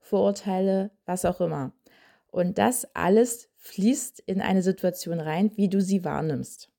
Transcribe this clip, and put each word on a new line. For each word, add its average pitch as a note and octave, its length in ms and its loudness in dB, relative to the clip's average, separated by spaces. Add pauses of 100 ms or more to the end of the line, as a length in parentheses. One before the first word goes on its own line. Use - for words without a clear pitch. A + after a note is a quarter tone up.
Vorurteile, G3 880 0 (160)
was F3+ 180 -4
auch F3+ 160 -2
immer. D#3 320 -4 (600)
Und F3+ 260 -2
das A#3 380 0
alles A3 520 2 (100)
fließt - 680 -2
in F#3+ 140 -2
eine F#3 220 2
Situation F3+ 580 -2
rein, E3 340 0
wie G3 140 2
du G3 120 2
sie F#3+ 220 2
wahrnimmst. D3 760 -4